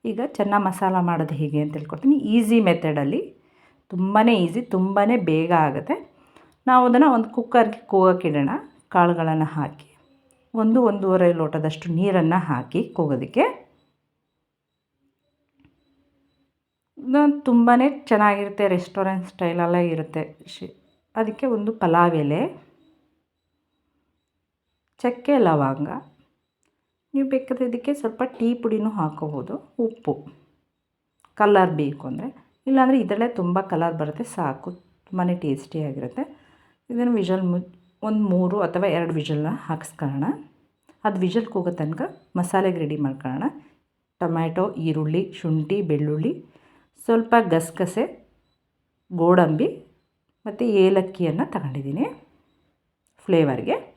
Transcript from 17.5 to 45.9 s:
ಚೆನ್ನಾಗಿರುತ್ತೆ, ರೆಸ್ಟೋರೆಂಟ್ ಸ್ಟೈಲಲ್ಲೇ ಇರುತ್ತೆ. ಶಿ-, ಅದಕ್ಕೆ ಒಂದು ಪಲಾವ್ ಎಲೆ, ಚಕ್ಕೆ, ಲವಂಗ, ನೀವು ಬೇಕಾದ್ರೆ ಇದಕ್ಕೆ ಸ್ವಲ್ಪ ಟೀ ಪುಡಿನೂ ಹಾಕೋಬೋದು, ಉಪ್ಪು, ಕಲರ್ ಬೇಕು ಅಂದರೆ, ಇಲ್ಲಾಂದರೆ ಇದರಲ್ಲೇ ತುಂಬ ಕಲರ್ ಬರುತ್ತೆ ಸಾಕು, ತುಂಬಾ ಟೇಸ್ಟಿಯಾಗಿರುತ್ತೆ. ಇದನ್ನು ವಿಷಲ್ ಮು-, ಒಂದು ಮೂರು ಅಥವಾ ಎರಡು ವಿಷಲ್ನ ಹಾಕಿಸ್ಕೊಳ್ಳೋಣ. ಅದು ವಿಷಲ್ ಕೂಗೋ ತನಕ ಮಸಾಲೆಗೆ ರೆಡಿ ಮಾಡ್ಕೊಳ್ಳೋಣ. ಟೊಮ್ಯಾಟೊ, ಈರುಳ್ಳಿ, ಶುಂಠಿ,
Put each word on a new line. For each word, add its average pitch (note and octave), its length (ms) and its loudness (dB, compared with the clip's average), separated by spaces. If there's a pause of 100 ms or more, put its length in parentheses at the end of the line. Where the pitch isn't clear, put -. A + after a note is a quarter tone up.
ಚೆನ್ನಾಗಿರುತ್ತೆ, G3+ 540 2 (100)
ರೆಸ್ಟೋರೆಂಟ್ F#3 560 -2
ಸ್ಟೈಲಲ್ಲೇ F3 500 0 (140)
ಇರುತ್ತೆ. D#3 300 -6 (300)
ಶಿ-, F#3 200 -16 (460)
ಅದಕ್ಕೆ A3 360 -2
ಒಂದು G#3 160 -4 (100)
ಪಲಾವ್ E3+ 400 4
ಎಲೆ, D3 180 0 (2750)
ಚಕ್ಕೆ, B3 320 0 (100)
ಲವಂಗ, C#3+ 420 0 (1300)
ನೀವು C4+ 220 0
ಬೇಕಾದ್ರೆ C4 340 -2
ಇದಕ್ಕೆ B3 320 -4
ಸ್ವಲ್ಪ A3+ 180 -6 (200)
ಟೀ A#3 100 2 (140)
ಪುಡಿನೂ G#3+ 360 -2
ಹಾಕೋಬೋದು, D3+ 560 -6 (300)
ಉಪ್ಪು, - 280 -4 (1300)
ಕಲರ್ F#3+ 380 6
ಬೇಕು C#3+ 300 -4
ಅಂದರೆ, A3+ 200 -8 (380)
ಇಲ್ಲಾಂದರೆ C4 340 4
ಇದರಲ್ಲೇ G#3 240 -2 (120)
ತುಂಬ F3+ 200 0 (120)
ಕಲರ್ E3 300 -2
ಬರುತ್ತೆ D#3 320 -6
ಸಾಕು, D#3+ 380 -6 (360)
ತುಂಬಾ F#3 160 -4 (200)
ಟೇಸ್ಟಿಯಾಗಿರುತ್ತೆ. C#3+ 800 -6 (680)
ಇದನ್ನು A#3+ 280 -2
ವಿಷಲ್ F#3 320 0
ಮು-, F3 100 -2 (480)
ಒಂದು G#3+ 140 0 (100)
ಮೂರು F3+ 240 0 (100)
ಅಥವಾ F3+ 200 -2 (100)
ಎರಡು E3+ 220 -2
ವಿಷಲ್ನ D3+ 320 -4 (160)
ಹಾಕಿಸ್ಕೊಳ್ಳೋಣ. D3 600 -6 (800)
ಅದು G3 160 -2
ವಿಷಲ್ A3 300 0
ಕೂಗೋ F3 260 -4
ತನಕ D#3+ 240 -6 (360)
ಮಸಾಲೆಗೆ F3+ 440 0
ರೆಡಿ D3+ 220 -4
ಮಾಡ್ಕೊಳ್ಳೋಣ. C3+ 420 -6 (760)
ಟೊಮ್ಯಾಟೊ, E3 440 -2 (220)
ಈರುಳ್ಳಿ, D#3 360 -2 (160)
ಶುಂಠಿ, D#3+ 400 -2 (120)